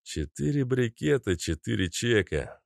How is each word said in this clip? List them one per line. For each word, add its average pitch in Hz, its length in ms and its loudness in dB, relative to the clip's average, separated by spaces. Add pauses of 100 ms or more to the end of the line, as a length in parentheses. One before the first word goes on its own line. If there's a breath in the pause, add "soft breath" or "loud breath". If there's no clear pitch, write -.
Четыре 143 640 -2
брикета, 127 720 0
четыре 92 540 -2
чека, 101 760 0